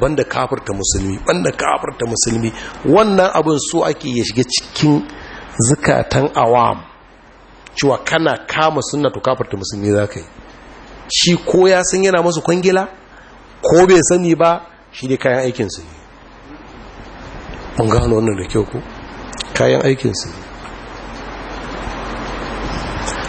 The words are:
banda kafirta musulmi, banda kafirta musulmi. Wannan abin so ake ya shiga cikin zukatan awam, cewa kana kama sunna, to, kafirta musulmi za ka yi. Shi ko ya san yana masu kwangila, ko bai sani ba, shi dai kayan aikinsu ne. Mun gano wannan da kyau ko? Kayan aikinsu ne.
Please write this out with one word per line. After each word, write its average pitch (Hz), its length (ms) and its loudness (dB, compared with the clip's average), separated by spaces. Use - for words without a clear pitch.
banda 139 240 2
kafirta - 480 -4
musulmi, 98 540 -2
banda 170 240 2
kafirta 143 560 -2
musulmi. 113 460 -2
Wannan 190 500 6
abin 156 240 2
so 165 140 0
ake 147 320 -2
ya 113 80 2
shiga 107 200 0
cikin - 580 0
zukatan 135 680 2
awam, 117 440 4
cewa 135 280 2
kana 156 420 0
kama 156 360 0
sunna, 143 280 -2
to, 131 100 -8
kafirta 127 360 -2
musulmi 101 360 -4
za 101 140 2
ka - 140 -8
yi. 82 60 -16
Shi 175 200 4
ko 185 320 4
ya 180 160 4
san 185 200 0
yana 185 180 4
masu 170 200 0
kwangila, 185 460 2
ko 175 240 6
bai 185 160 8
sani 175 320 4
ba, 170 260 4
shi 131 160 -10
dai 131 100 0
kayan 127 260 2
aikinsu 117 380 -4
ne. - 60 -18
Mun 113 120 2
gano 120 260 2
wannan 110 220 2
da 90 100 -4
kyau 104 160 2
ko? 120 140 -8
Kayan 131 280 4
aikinsu 127 460 0
ne. - 60 -14